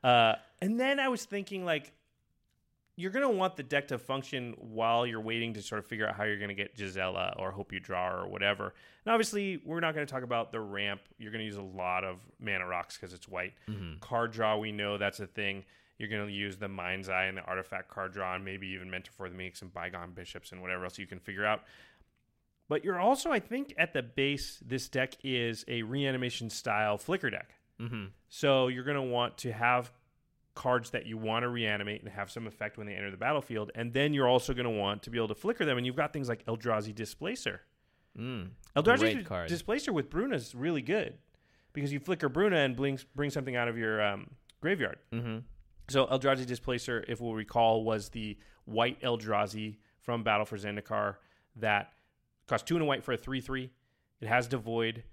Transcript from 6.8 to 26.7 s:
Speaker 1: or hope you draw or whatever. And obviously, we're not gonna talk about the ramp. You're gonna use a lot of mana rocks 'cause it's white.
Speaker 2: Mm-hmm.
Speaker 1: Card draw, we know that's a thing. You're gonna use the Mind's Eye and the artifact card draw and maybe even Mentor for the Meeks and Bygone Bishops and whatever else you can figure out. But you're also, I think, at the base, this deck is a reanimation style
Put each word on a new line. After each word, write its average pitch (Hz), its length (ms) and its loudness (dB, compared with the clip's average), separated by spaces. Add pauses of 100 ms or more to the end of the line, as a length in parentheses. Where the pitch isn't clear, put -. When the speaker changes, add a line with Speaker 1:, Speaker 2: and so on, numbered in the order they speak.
Speaker 1:
or 95 120 -2
hope 98 220 -8
you 92 60 -4
draw 92 340 -2
or 90 140 -4
whatever. 98 460 0 (320)
And 220 80 2
obviously, 202 520 2
we're 165 140 -2
not 160 160 0
gonna 147 100 0
talk 135 180 -4
about 117 280 0
the 113 80 -2
ramp. 101 420 -2 (160)
You're 107 140 -12
gonna 110 140 -4
use 104 120 -6
a 101 60 -6
lot 92 400 0
of 92 140 -4 (220)
mana 95 280 -2
rocks 87 300 -4
'cause 87 160 -12
it's 87 140 -18
white. 92 260 -6 (140)
Speaker 2:
Mm-hmm. 92 320 -8
Speaker 1:
Card 117 340 0
draw, 110 240 2
we 107 140 -2
know 104 260 -2
that's 101 220 0
a 98 80 -6
thing. 98 360 -4 (340)
You're 110 120 -8
gonna 104 220 -2
use 101 260 -4
the 101 120 -8
Mind's 95 400 -4
Eye 92 160 2
and 95 100 -4
the 92 60 -8
artifact 92 480 -6
card 95 240 -6
draw 92 220 -2
and 95 100 -6
maybe 98 220 -8
even 92 240 -10
Mentor 92 220 -8
for 98 160 -8
the 90 60 -12
Meeks 92 280 -10
and 90 100 -16
Bygone 90 380 -8
Bishops - 400 -14
and 92 100 -14
whatever 90 220 -4
else 90 160 -8
you 95 80 -8
can 90 120 -12
figure 101 260 -4
out. - 180 2 (1040)
But 151 140 0
you're 185 160 0
also, 269 320 4
I 233 80 4
think, 262 380 -6
at 165 160 -6
the 131 100 0
base, 135 640 -2
this 123 240 -4
deck 131 340 -4
is 117 440 -2
a 120 160 -4
reanimation 127 680 -2
style 104 480 0